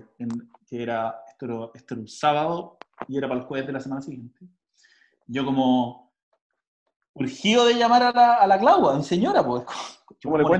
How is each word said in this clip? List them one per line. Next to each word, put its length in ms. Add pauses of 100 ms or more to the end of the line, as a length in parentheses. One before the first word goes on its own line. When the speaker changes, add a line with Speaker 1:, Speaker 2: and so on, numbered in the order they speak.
(180)
Speaker 1:
en, 120 (380)
que 140
era, 340 (140)
esto 160
era, 100 (200)
esto 180
era 80
un 60
sábado 680 (300)
y 120
era 80
para 140
el 40
jueves 220
de 60
la 60
semana 220
siguiente. 380 (880)
Yo 180
como 580 (1120)
urgido 500
de 100
llamar 260
a 100
la, 240
a 120
la 120
Clau, 300
a 80
mi 60
señora, 420
pues. 180 (600)
Speaker 2:
¿Cómo 140
le 60
Speaker 1:
Como 40 (120)